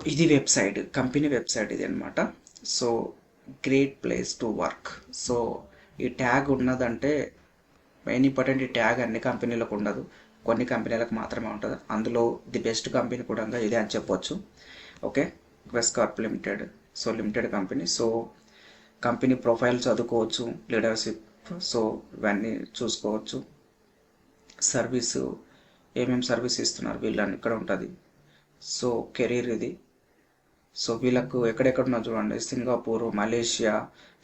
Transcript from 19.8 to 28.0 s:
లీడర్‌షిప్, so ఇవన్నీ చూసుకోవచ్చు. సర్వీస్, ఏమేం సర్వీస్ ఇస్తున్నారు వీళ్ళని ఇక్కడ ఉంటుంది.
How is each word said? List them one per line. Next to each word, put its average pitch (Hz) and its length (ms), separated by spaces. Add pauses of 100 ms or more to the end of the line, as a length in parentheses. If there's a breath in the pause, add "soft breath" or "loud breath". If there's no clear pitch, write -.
లీడర్‌షిప్, 110 540 (480)
so 117 100 (320)
ఇవన్నీ 107 400 (220)
చూసుకోవచ్చు. 107 600 (1400)
సర్వీస్, 123 440 (800 soft breath)
ఏమేం 123 260
సర్వీస్ 120 380
ఇస్తున్నారు - 400
వీళ్ళని 104 360
ఇక్కడ 117 180
ఉంటుంది. 98 340 (760 soft breath)